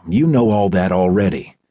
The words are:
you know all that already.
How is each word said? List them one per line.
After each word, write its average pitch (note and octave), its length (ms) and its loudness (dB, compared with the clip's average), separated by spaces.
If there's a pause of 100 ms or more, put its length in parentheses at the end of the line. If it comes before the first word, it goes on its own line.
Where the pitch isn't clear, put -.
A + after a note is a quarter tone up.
you A#2 200 0
know A#2+ 240 2
all G#2 180 0
that F2+ 220 -2
already. F#2 640 -2 (160)